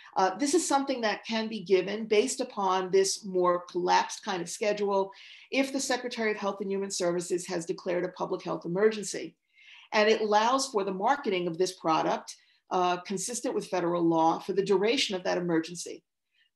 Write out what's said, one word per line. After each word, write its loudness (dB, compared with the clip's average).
Uh, 2
this 0
is 2
something 0
that -2
can -2
be -6
given 0
based 2
upon 0
this 2
more 2
collapsed 0
kind -4
of -8
schedule 0
if 0
the -2
Secretary -2
of -2
Health -4
and -4
Human -2
Services -2
has -6
declared -4
a -4
public -6
health -6
emergency. 0
And 4
it 4
allows 2
for 0
the -2
marketing 0
of -2
this 0
product, 0
uh, 2
consistent -6
with -4
federal 0
law, 4
for -4
the 0
duration 2
of -4
that 0
emergency. -2